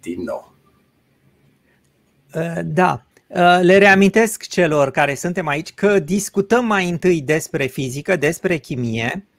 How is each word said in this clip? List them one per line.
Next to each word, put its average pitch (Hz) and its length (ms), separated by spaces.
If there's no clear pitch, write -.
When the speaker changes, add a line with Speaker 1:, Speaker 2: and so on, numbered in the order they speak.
Speaker 1:
din 87 220
nou. - 300
Speaker 2:
Uh, 165 300
da. 151 360
Uh, 175 340
le 180 160
reamintesc 202 680
celor 151 440
care 143 240
suntem 175 320
aici 147 260
că 202 260
discutăm 202 680
mai 196 240
întâi 170 320
despre 147 440
fizică, 143 500
despre 165 420
chimie, 123 680